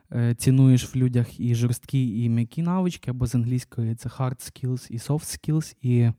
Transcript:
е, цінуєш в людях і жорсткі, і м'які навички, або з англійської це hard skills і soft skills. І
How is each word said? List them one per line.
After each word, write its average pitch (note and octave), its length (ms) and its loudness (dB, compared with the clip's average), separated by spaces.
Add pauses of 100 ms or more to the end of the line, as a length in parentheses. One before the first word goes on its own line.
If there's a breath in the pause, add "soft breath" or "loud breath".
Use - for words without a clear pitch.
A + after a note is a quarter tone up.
(140 loud breath)
е, A#2+ 220 0
цінуєш C3 600 4
в - 20 -2
людях B2 420 0
і A#2+ 160 0
жорсткі, A#2+ 680 -2
і A#2 60 0
м'які A#2 320 -2
навички, F3 500 -2
або B2+ 160 -4
з A#2 80 -4
англійської A#2 600 -2
це A2+ 140 -10
hard B2+ 280 -6
skills - 540 -8
і A#2 60 -8
soft - 520 -6
skills. D#3 320 -2
І A#2+ 380 4